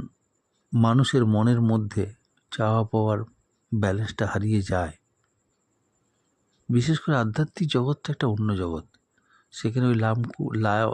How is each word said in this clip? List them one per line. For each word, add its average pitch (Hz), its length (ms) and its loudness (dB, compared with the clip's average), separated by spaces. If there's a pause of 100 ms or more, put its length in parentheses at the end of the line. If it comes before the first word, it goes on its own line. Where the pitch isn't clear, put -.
(720)
মানুষের 120 520 4
মনের 113 360 2
মধ্যে 110 420 0 (480)
চাওয়া 110 320 0
পাওয়ার 107 360 0 (520)
ব্যালেন্সটা 104 560 -2
হারিয়ে 104 340 0
যায়, 90 320 -4 (1800)
বিশেষ 127 300 2
করে 156 180 0
আধ্যাত্মিক 139 520 -2
জগৎটা 135 420 -2
একটা 147 160 -2
অন্য 107 300 0
জগৎ, 85 280 -4 (680)
সেখানে 123 340 -2
ওই 120 80 2
লাম-, 113 420 0 (180)
লাউ, 107 380 2